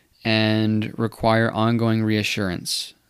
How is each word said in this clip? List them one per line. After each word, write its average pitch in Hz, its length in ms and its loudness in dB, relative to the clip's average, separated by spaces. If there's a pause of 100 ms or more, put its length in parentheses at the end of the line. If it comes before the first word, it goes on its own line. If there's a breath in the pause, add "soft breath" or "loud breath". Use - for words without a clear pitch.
(240 loud breath)
and 110 760 0
require 113 540 0
ongoing 113 500 0
reassurance, 107 920 -2 (160)